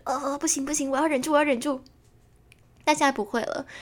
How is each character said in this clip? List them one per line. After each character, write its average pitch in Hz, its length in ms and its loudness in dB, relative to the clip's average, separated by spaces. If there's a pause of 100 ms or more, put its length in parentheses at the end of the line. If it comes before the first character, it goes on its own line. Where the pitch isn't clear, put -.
，“呃， 277 340 -2
不 320 80 -2
行， 277 200 -2
不 294 80 -4
行， 277 180 -2
我 262 60 0
要 311 100 2
忍 277 140 2
住， 311 100 -2
我 294 60 6
要 302 60 6
忍 277 140 2
住。” 262 220 -2 (1080)
但 302 80 4
现 302 80 2
在 277 80 6
不 220 140 -6
会 - 160 -2
了， - 240 -4 (160)